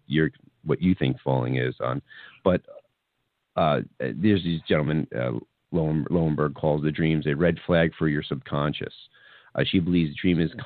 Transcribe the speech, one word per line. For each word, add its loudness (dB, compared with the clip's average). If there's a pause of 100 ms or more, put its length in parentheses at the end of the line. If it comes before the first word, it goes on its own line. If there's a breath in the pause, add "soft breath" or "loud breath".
you're, 2 (340)
what 0
you 4
think 0
falling 0
is -2
on. -4 (420 loud breath)
But, 2 (960)
uh, 2 (180)
there's 0
these -2
gentlemen, 0
uh, -2 (420)
Lowen-, 0
Lowenberg 0
calls 0
the 0
dreams 0
a 0
red 2
flag 2
for 0
your -2
subconscious. -4 (600 soft breath)
Uh, 0
she 0
believes 2
the -14
dream 2
is 0 (140)